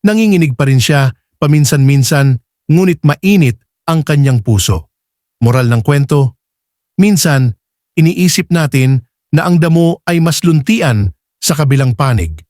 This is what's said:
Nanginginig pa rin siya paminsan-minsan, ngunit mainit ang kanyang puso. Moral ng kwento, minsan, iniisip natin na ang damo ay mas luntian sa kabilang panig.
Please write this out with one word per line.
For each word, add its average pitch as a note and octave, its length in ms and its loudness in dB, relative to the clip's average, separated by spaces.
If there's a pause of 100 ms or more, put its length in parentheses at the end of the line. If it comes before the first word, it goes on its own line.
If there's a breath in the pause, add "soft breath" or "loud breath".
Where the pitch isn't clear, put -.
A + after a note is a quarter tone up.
Nanginginig G3+ 480 2
pa C3+ 160 -2
rin C3+ 80 2
siya C3+ 320 0 (320)
paminsan-minsan, C#3 960 0 (320)
ngunit F3 320 0
mainit D3+ 560 0 (320)
ang D#3+ 160 -2
kanyang C3+ 400 0
puso. F#2+ 480 -2 (480)
Moral A#2+ 320 2
ng A2+ 80 0
kwento, C#3+ 560 0 (640)
minsan, D3 560 0 (400)
iniisip F3 560 0
natin C3+ 560 0 (240)
na E3 160 0
ang F3 80 2
damo E3 480 0
ay E3+ 160 0
mas E3 240 -2
luntian D3+ 680 0 (300)
sa D3+ 160 -4
kabilang C3+ 400 0
panig. G2 520 -4